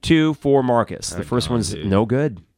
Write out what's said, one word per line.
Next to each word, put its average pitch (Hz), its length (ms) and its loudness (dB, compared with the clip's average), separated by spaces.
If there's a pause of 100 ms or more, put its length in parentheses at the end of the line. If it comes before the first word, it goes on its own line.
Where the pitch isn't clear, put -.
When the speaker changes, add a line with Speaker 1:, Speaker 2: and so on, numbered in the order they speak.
Speaker 1:
two 156 340 2
for 139 280 2
Marcus. 117 480 -2
The - 60 -10
Speaker 2:
They're 95 80 -6
Speaker 1:
first 120 240 -2
Speaker 2:
gone, 120 80 -2
Speaker 1:
one's 104 180 -2
Speaker 2:
dude. 78 100 -10
Speaker 1:
no 101 220 2
good. 127 340 -2 (180)